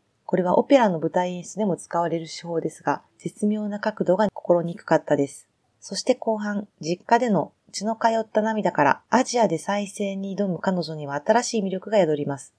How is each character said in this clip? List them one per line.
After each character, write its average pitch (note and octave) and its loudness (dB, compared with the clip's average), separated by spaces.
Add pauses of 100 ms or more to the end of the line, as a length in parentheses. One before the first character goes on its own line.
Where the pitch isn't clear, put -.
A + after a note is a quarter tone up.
(240)
こ - -2
れ F#3 0
は F3+ 4
オ A3+ 2
ペ C#4 6
ラ A3+ 6
の E3+ 0
舞 D#3+ -2
台 F3+ -2
演 F3 -10
出 - -14
で G#3+ 0
も E3 0
使 - -4
わ E3+ 0
れ E3 -4
る E3 -8
手 - -14
法 E3+ -2
で D#3+ -4
す - -20
が、 - -2 (160)
絶 - -6
妙 G#3+ -2
な G#3 -8
角 G#3 -2
度 F3+ 4
が G#3 2
心 F3 0
に E3+ -6
く - -18
か E3 4
っ - 0
た D3+ 2
で C#3+ 2
す。 - -18 (340)
そ - -12
し - -6
て B3+ 2
後 A3 -2
半、 G#3 -4 (140)
実 E3+ -6
家 A#3 4
で B3 0
の F#3 0 (200)
血 - -8
の A3 -2
通 A#3 0 (100)
っ A3 -2
た G#3+ 0
涙 G#3+ 0
か D3+ 2
ら、 - 2
ア B3 4
ジ A#3+ -2
ア G#3+ 4
で D#3+ -2
再 G3+ -4
生 G3 -6
に G3 -8
挑 G3+ -2
む F3 -2
彼 F3+ -2
女 D#3 -8
に D3 -8
は C#3+ -6
新 A3+ 4
し A#3 -4
い G3 0
魅 F#3+ -4
力 F#3+ -6
が G#3+ 4
宿 D#3 4
り C#3+ -4
ま C#3 -4
す。 - -18